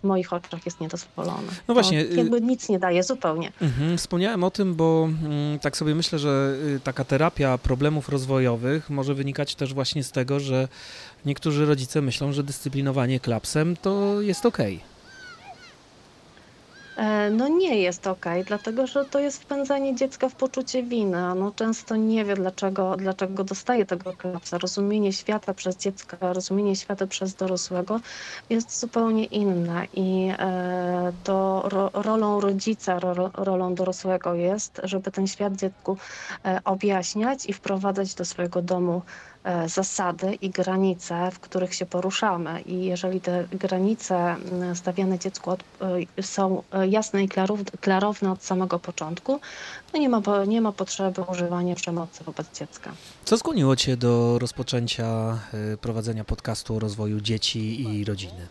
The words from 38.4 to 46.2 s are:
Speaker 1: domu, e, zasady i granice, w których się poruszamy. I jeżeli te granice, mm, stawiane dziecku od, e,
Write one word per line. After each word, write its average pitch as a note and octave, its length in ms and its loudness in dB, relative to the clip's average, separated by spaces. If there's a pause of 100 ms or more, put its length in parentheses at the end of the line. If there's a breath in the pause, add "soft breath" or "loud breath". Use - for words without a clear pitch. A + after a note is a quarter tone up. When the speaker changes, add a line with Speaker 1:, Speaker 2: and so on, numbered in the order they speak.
Speaker 1:
domu, F3 400 0 (420 loud breath)
e, E3+ 260 0
zasady F#3+ 720 0
i G3 80 -2
granice, F#3 840 0
w F3+ 80 -18
których F#3 360 -4
się F3+ 100 -2
poruszamy. F3+ 760 0
I F#3 240 -4
jeżeli F#3 360 -2
te F3+ 300 0
granice, F#3+ 640 0
mm, F3+ 600 -2
stawiane F#3 440 0
dziecku - 320 -6
od, F#3 120 -4 (540)
e, G3 60 -4